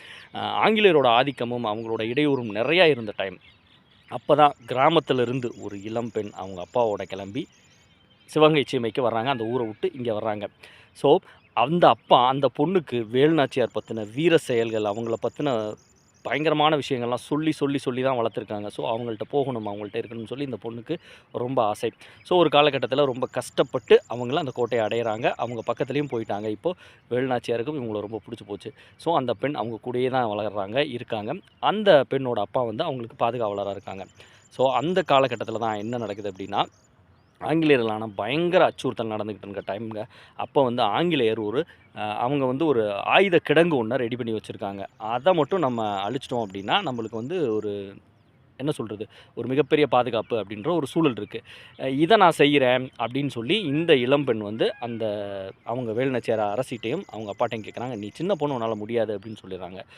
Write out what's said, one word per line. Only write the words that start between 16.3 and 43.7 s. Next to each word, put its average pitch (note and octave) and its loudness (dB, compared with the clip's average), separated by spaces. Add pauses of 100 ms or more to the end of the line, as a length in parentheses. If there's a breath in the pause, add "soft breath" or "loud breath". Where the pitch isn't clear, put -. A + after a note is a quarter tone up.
விஷயங்கள்லாம் B2 -4
சொல்லி, D3+ -2
சொல்லி, C#3 -2
சொல்லி B2+ -4
தான் C3 0
வளர்த்துருக்காங்க. G#2+ -4
So, C#3 -8
அவங்கள்ட்ட A#2 -4
போகணும், B2+ -2
அவங்கள்ட்ட G#2 -8
இருக்கணும்னு A2+ -8
சொல்லி B2+ -8
இந்த B2+ -8
பொண்ணுக்கு A#2 -10 (360 loud breath)
ரொம்ப B2 0
ஆசை. G#2+ -2 (300 loud breath)
So, F3+ 2
ஒரு E3 6
காலகட்டத்துல C#3 4
ரொம்ப B2+ -2
கஷ்டப்பட்டு - 2
அவங்கள B2 -4
அந்த D#3 -4
கோட்டையை A#2 0
அடையறாங்க. A2+ 0
அவங்க A#2 -6
பக்கத்துலயும் C#3 -4
போயிட்டாங்க. A2 -4
இப்போ C3 -4 (340 loud breath)
வேலு B2 -2
நாச்சியாருக்கும் A#2+ -2
இவங்கள A2 -6
ரொம்ப G#2 -8
பிடிச்சு A2+ -14
போச்சு. G2+ -12 (240 soft breath)
So, E3+ 0
அந்த B2 0
பெண் C#3 -4
அவங்க A2+ -6
கூடயே B2 -2
தான் B2 2
வளர்றாங்க, G#2 -2
இருக்காங்க. A#2 -6 (220)
அந்த E3+ 6
பெண்ணோட B2+ -2
அப்பா B2 0
வந்து A#2 -2
அவங்களுக்கு C3 -8
பாதுகாவலரா G#2+ -2
இருக்காங்க. G2 -10 (420 loud breath)
So, B2+ 2
அந்த D#3+ 0
காலகட்டத்துல A#2 2
தான் G#2+ -2
என்ன A2 -6
நடக்குது G2+ -6
அப்படின்னா, G2 -2 (760)
ஆங்கிலேயர்களான B2 2 (100)
பயங்கர D#3+ 2
அச்சுறுத்தல் A2+ -2
நடந்துகிட்டு G#2 -8
இருக்க G2 -8
டைம்ங்க. A2 -8 (340 loud breath)
அப்ப C3+ 2
வந்து A#2+ 0
ஆங்கிலேயர் A#2 2
ஒரு, A2+ -2 (300 soft breath)
அ, A2 -10
அவங்க A#2 -2
வந்து C3 0
ஒரு A2+ 2
ஆயுத E3 4
கிடங்கு D3+ 4